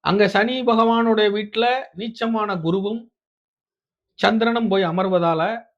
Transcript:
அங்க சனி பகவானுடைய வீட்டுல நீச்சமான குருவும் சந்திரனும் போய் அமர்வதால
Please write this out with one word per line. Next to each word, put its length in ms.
அங்க 240
சனி 340
பகவானுடைய 680
வீட்டுல 340
நீச்சமான 560
குருவும் 400
சந்திரனும் 520
போய் 140
அமர்வதால 580